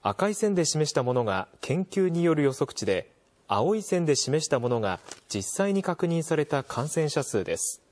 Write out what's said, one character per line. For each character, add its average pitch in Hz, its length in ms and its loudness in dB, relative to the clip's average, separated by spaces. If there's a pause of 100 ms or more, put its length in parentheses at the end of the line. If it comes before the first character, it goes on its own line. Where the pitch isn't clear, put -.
赤 - 260 0
い 208 60 -2
線 202 200 0
で 170 120 2
示 151 240 0
し - 20 -8
た 139 100 2
も 123 120 0
の 123 100 2
が 98 240 -2 (140)
研 175 220 -2
究 185 260 0
に 170 120 0
よ 170 120 4
る 151 80 2
予 139 100 4
測 131 220 -2
値 - 100 -6
で、 95 260 0 (380)
青 117 260 2
い 220 80 -2
線 180 220 0
で 147 120 4
示 156 280 0
し - 40 -6
た 139 120 2
も 120 80 -2
の 117 120 2
が 107 200 -2 (300)
実 98 140 -4
際 196 280 -2
に 196 100 0
確 175 260 -2
認 165 160 0
さ 160 120 0
れ 151 80 2
た 139 180 -2
感 - 280 -6
染 156 180 0
者 143 140 -2
数 101 200 -2
で 82 140 -2
す。 - 240 -6 (120)